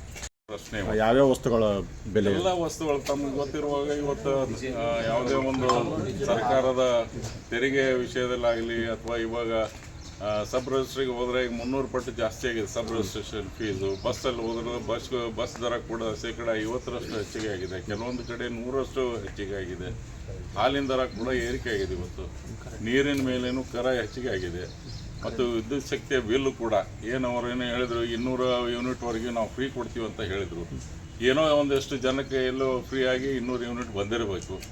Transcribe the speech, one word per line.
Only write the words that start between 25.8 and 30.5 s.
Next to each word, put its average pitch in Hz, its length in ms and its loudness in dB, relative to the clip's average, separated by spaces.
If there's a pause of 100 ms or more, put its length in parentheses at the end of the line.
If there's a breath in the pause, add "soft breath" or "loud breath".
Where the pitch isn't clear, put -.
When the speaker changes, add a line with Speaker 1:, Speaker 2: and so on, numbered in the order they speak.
Speaker 1:
ಶಕ್ತಿಯ 135 300 0
ಬಿಲ್ಲು 131 340 4
ಕೂಡ 113 220 0 (300)
ಏನು 127 240 0
ಅವ್ರು 120 220 0
ಏನೋ 123 140 -2
ಹೇಳಿದ್ರು, 117 400 0
ಇನ್ನೂರು 123 640 2
ಯೂನಿಟ್ವರೆಗೆ 120 600 -2
ನಾವು 113 180 0
ಫ್ರೀ 131 220 -2
ಕೊಡ್ತೀವಿ 120 360 -4
ಅಂತ 104 140 -6
ಹೇಳಿದ್ರು. 92 440 -2 (640)